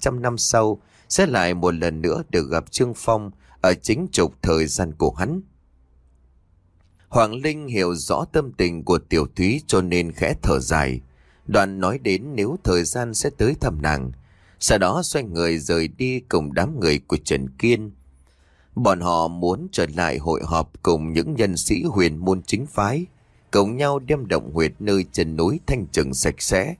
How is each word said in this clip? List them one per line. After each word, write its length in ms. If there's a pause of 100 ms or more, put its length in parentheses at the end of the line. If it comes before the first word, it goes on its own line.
trăm 220
năm 160
sau 420 (280)
sẽ 180
lại 280
một 200
lần 280
nữa 280
được 200
gặp 200
Trương 260
Phong 340 (300)
ở 140
chính 380
trục 300
thời 240
gian 320
của 120
hắn. 300 (1700)
Hoàng 260
Linh 320
hiểu 280
rõ 380
tâm 200
tình 320
của 140
Tiểu 280 (100)
Thúy 300
cho 160
nên 300
khẽ 300
thở 180
dài. 400 (460)
Đoạn 340
nói 180
đến 360
nếu 300
thời 200
gian 300
sẽ 160
tới 300
thăm 220
nàng. 300 (480)
Sau 180
đó 260
xoay 200
người 340
rời 300
đi 320
cùng 340
đám 260
người 180
của 260
Trần 240 (100)
Kiên. 320 (840)
Bọn 260
họ 280
muốn 440
trở 140 (100)
lại 220
hội 260
họp 380
cùng 300
những 220
nhân 220
sĩ 260
huyền 340
môn 260
chính 240
phái, 400 (440)
cùng 260
nhau 220
đem 300
động 240
huyệt 260
nơi 340
chân 240
núi 300
thanh 200
trừng 280
sạch 280
sẽ, 380